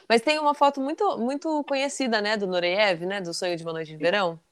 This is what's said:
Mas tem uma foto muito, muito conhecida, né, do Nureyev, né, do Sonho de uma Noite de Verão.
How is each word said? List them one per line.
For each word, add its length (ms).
Mas 140
tem 180
uma 140
foto 260
muito, 380
muito 480
conhecida, 560
né, 160
do 100
Nureyev, 600
né, 160
do 100
Sonho 240
de 60
uma 100
Noite 200
de 40
Verão. 420